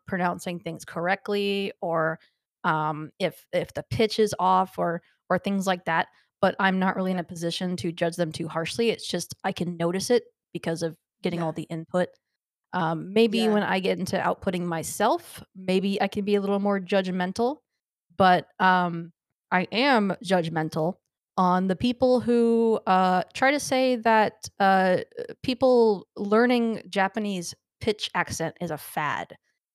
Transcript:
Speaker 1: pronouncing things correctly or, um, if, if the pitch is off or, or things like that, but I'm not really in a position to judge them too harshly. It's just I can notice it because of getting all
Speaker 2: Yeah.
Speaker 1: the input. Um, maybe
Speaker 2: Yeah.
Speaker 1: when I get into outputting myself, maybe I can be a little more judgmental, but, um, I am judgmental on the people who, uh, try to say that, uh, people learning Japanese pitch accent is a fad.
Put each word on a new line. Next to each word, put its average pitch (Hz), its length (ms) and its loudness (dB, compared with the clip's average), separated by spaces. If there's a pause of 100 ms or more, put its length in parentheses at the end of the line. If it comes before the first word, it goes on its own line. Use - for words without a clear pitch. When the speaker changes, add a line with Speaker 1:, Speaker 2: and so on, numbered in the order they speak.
Speaker 1:
pronouncing 175 540 -4
things 160 240 -10
correctly 196 960 -2
or, 165 400 -2 (420)
um, 156 560 -2
if, 175 340 -4
if 170 220 -4
the - 160 -6
pitch 220 300 0
is 208 180 2
off 185 400 0
or, 175 240 -2 (260)
or 185 120 2
things 196 260 -2
like 185 200 -2
that, 165 200 0 (340)
but 185 200 2
I'm 190 180 2
not 185 160 2
really 185 160 -2
in 185 80 -2
a 170 60 -6
position 175 540 -6
to 175 120 -4
judge 170 240 -2
them 170 160 -2
too 165 160 -8
harshly. 165 440 -2
It's - 180 -6
just - 340 -6
I 190 80 -2
can 175 260 -6
notice 175 340 -2
it 233 140 4 (280)
because 165 300 -6
of 160 140 -6 (260)
getting 175 200 -2
all 165 60 -2
Speaker 2:
Yeah. 156 80 -4
Speaker 1:
the 156 80 -6
input. 165 440 -4 (680)
Um, 165 380 -2
maybe 226 280 2
Speaker 2:
Yeah. 220 120 2
Speaker 1:
when 208 100 2
I 190 180 0
get 185 180 -2
into 185 200 -4
outputting 180 440 -2
myself, 175 800 -2 (120)
maybe 190 460 0
I 196 80 2
can 202 160 -6
be 202 120 2
a 202 40 0
little 202 180 0
more 202 220 0
judgmental, 190 800 -2 (580)
but, 180 320 4 (120)
um, 175 520 2 (380)
I 185 120 2 (100)
am 226 420 2 (100)
judgmental 165 720 0 (420)
on 185 320 2
the 185 80 0
people 247 440 2
who, 233 640 2
uh, 185 380 4 (100)
try 269 160 2
to 285 100 0
say 254 360 2
that, 220 520 2 (100)
uh, 190 400 4 (440)
people 240 640 2 (100)
learning 226 720 2
Japanese 196 640 -2 (260)
pitch - 340 -2
accent 165 460 -4
is 170 100 -4
a 151 80 -6
fad. - 580 -6 (380)